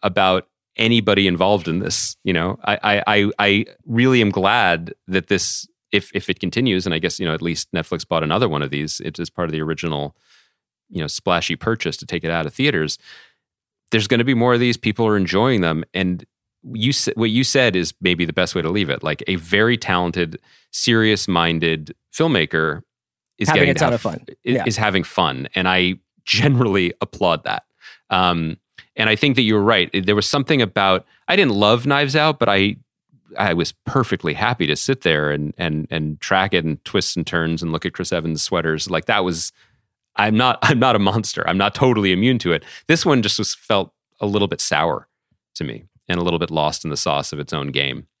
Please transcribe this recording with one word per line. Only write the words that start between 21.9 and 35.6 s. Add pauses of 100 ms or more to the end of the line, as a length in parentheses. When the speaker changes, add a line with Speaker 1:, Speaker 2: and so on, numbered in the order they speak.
Speaker 1:
filmmaker (560)
is
Speaker 2:
Having
Speaker 1:
getting
Speaker 2:
a
Speaker 1:
to
Speaker 2:
ton
Speaker 1:
have
Speaker 2:
of
fun.
Speaker 1:
i-,
Speaker 2:
Yeah.
Speaker 1:
is
having
fun.
And
I (300)
generally
applaud
that. (460)
Um, (380)
and
I
think
that
you're
right. (160)
There
was
something
about, (220)
I
didn't
love
Knives
Out,
but
I, (600)
I
was (120)
perfectly
happy
to
sit
there
and,
and,